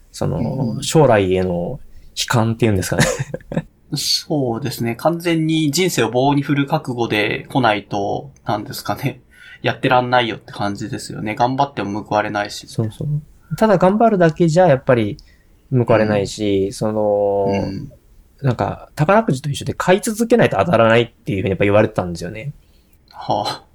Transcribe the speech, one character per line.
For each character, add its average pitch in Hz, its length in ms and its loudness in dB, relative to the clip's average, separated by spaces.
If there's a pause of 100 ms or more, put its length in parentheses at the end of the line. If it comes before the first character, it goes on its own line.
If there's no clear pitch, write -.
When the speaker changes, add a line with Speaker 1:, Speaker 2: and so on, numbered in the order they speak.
(120)
Speaker 1:
そ - 140 -6
の、 113 500 -2
Speaker 2:
う - 20 -6
ん。 131 40 -6
Speaker 1:
将 156 240 4
来 101 280 4
へ 92 80 2
の 92 80 -2
悲 87 300 -4 (480)
観 113 260 2
っ - 20 -4
て - 80 0
い 110 60 4
う - 20 2
ん 98 40 2
で 90 60 0
す - 80 -8
か 90 60 -2
ね。 - 80 2 (880)
Speaker 2:
そ 131 640 -2
う - 20 -8
で 117 100 -6
す - 120 -6
ね。 117 120 -2
完 160 240 -2
全 170 280 0
に 156 260 2
人 175 180 0
生 123 140 0
を 110 60 -2
棒 131 240 2
に 143 80 2
振 143 120 -2
る 139 120 2
覚 147 260 -4
悟 120 160 -2
で 110 420 -2
来 139 100 0
な 110 140 4
い 101 100 -6
と、 101 460 -6 (140)
な 110 120 -2
ん 107 80 -8
で 120 80 -12
す - 100 -12
か 104 120 -4
ね。 - 260 -6 (420)
や 120 120 0
っ - 60 -18
て 143 80 0
ら 127 120 4
ん 123 100 -2
な 123 100 4
い 117 80 0
よ 104 80 -6
っ - 20 -14
て - 140 -20
感 101 220 -6
じ 104 160 -8
で 107 100 -6
す - 120 -12
よ 107 80 -10
ね。 107 140 -6
頑 123 220 0
張 139 100 0
っ - 80 -12
て 107 80 -4
も 101 200 -6
報 - 120 -6
わ 107 80 2
れ 95 80 -8
な 104 140 -4
い 104 60 -10
し。 - 180 -14
Speaker 1:
そ - 160 -4
う 107 80 -4
そ - 120 -10
う。 151 40 -6 (480)
た 220 100 2
だ 196 120 4
頑 185 200 4
張 226 120 4
る 208 80 2
だ 170 120 4
け 170 180 2
じ 160 120 4
ゃ 180 80 6
や 135 80 6
っ - 80 -6
ぱ 131 100 4
り 107 220 0 (560)
報 123 200 2
わ 110 60 6
れ 107 60 2
な 107 140 2
い 98 100 0
し、 101 380 0
Speaker 2:
う - 20 -4
ん。 98 40 -8
Speaker 1:
そ 110 200 -4
の、 101 560 2
Speaker 2:
う 98 80 0
ん。 98 360 -6 (500)
Speaker 1:
な 135 100 2
ん - 40 -6
か、 - 380 -6
宝 196 300 4
く - 80 0
じ 131 100 -4
と 147 80 -6
一 131 60 -6
緒 - 80 -10
で 107 100 -4
買 185 240 2
い - 20 -6
続 220 280 -4
け 247 80 4
な 202 80 4
い 123 60 2
と - 80 -2
当 170 80 2
た 170 120 2
ら 113 80 6
な 113 100 6
い 120 60 4
っ 117 100 -6
て - 200 -8
い 98 60 -2
う - 0 -
ふ - 20 -2
う - 40 -2
に - 60 0
や 95 60 0
っ - 20 -4
ぱ 101 60 2
言 101 100 4
わ 107 80 8
れ - 60 2
て - 60 -14
た 92 100 -2
ん 87 80 -6
で 170 60 -8
す - 60 -10
よ - 60 -8
ね。 113 220 -10 (580)
Speaker 2:
は 104 360 -4
あ。 - 180 -10 (100)